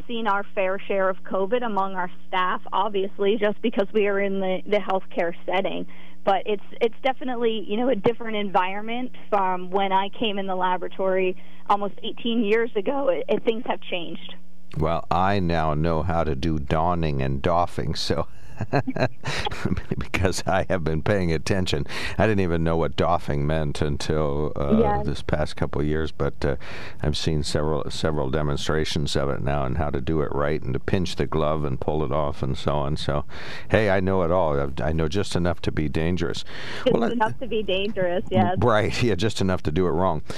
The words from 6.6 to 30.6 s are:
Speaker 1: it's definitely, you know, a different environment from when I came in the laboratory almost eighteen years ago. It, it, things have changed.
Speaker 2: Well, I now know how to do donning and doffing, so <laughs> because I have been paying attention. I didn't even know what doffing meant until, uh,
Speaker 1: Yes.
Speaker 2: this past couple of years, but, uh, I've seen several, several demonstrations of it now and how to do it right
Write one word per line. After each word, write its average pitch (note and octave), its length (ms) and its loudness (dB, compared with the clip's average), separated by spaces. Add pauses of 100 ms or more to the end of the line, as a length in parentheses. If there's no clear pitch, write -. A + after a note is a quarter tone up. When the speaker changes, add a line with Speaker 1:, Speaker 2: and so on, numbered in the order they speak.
Speaker 1:
it's A3+ 220 2
definitely, A#3 640 0
you G#3 100 0
know, B3 120 2
a B3+ 60 4
different A3+ 420 0
environment G#3 720 -2 (180)
from F#3 400 0
when F#3+ 220 2
I F#3+ 180 2
came G3+ 300 -2
in G3 80 -4
the F#3+ 80 -2
laboratory F#3 800 0 (340)
almost G3+ 320 0
eighteen A#3 420 -2
years A3+ 320 2
ago. A#3+ 340 0
It, E3 180 -2
it, G#3 160 0
things A3+ 240 0
have F3 140 -2
changed. F3 540 -4 (420)
Speaker 2:
Well, D#2 320 0
I G2 300 2
now E2 340 2
know D#2+ 300 2
how E2 220 2
to D2+ 100 0
do D#2 240 0
donning D#2+ 640 2
and C2+ 200 0
doffing, E2+ 540 0
so - 320 -2 (440)
<laughs> - 1300 -2
because - 500 0
I F2+ 220 2
have F#2 160 0
been D#2 160 0
paying F#2 320 2
attention. F2 520 0 (320)
I G2 80 4
didn't A2 140 4
even E2+ 240 2
know E2 140 2
what D2+ 180 0
doffing D#2 500 2
meant D2+ 360 0
until, D2+ 720 0
uh, C#2+ 240 2
Speaker 1:
Yes. G#3 260 2
Speaker 2:
this - 160 -2
past - 360 -2
couple C#2+ 240 -2
of D2+ 60 0
years, D2+ 260 0
but, - 320 -2
uh, C#2+ 100 2 (460)
I've D2 160 0
seen D#2 260 0
several, D2+ 460 0
several D2+ 400 0
demonstrations D2+ 880 0
of C#2 120 2
it B1 120 -2
now C#2 240 0
and C2 120 -2
how D2 120 0
to C#2 100 -2
do D#2 220 0
it - 120 -2
right D2 300 0